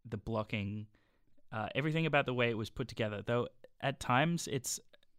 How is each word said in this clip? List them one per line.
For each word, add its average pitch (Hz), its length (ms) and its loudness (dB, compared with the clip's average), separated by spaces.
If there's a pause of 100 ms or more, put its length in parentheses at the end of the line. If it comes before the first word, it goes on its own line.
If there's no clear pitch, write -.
the 110 80 -6
blocking, 107 680 -4 (640)
uh, 110 220 -2
everything 156 320 0
about 143 200 4
the 131 80 0
way 123 160 4
it 117 80 0
was 110 120 -4
put 127 180 -6
together, 104 360 -2
though 120 240 2 (340)
at 139 180 -2
times 156 500 2
it's - 300 -2 (380)